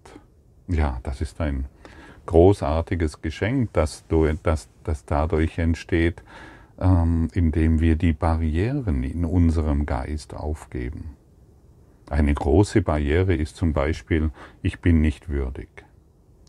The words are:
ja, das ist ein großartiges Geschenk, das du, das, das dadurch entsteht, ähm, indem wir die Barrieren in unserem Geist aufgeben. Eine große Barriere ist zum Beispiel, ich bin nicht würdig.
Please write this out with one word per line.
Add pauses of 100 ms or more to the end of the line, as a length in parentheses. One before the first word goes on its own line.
(680)
ja,
das
ist
ein (600)
großartiges
Geschenk,
das
du, (140)
das, (160)
das
dadurch
entsteht, (560)
ähm,
indem
wir
die
Barrieren
in
unserem
Geist
aufgeben. (960)
Eine
große
Barriere
ist
zum
Beispiel, (320)
ich
bin
nicht
würdig. (640)